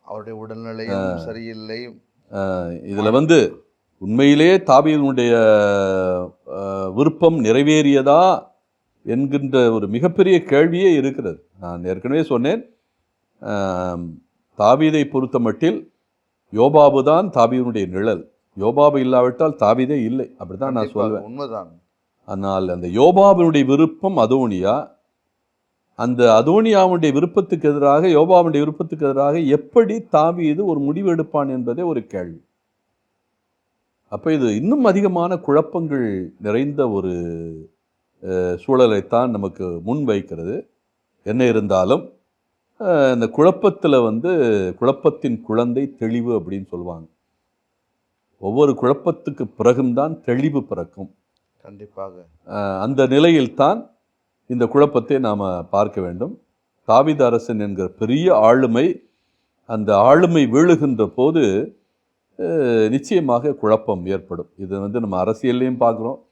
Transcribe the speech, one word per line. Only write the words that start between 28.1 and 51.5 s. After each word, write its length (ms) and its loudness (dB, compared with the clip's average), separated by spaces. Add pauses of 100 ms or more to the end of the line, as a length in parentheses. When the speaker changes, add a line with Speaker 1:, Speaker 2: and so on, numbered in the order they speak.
Speaker 2:
விருப்பத்துக்கு 480 -4
எதிராக 340 0
எப்படி 640 0
தாவீது 640 0
ஒரு 160 -2
முடிவு 300 -2
எடுப்பான் 380 -2
என்பதே 340 -6
ஒரு 240 -4
கேள்வி. 340 -10 (1700)
அப்ப 240 -6
இது 240 0
இன்னும் 280 -2
அதிகமான 520 0
குழப்பங்கள் 1040 -4
நிறைந்த 500 -2
ஒரு, 220 -4 (1120)
அஹ், 440 -4
சூழலைத்தான் 640 2
நமக்கு 540 -8
முன் 200 -4
வைக்கிறது. 640 -6 (540)
என்ன 220 -2
இருந்தாலும், 680 0 (680)
அஹ், 340 2
இந்த 120 -2
குழப்பத்துல 800 2
வந்து 260 -2 (480)
குழப்பத்தின் 600 -2
குழந்தை 560 -4
தெளிவு 420 -4
அப்படின்னு 300 -10
சொல்லுவாங்க. 380 -12 (1300)
ஒவ்வொரு 340 2
குழப்பத்துக்கு 720 -4 (120)
பிறகும் 380 2
தான் 280 -4
தெளிவு 420 -2
பிறக்கும். 500 -12 (480)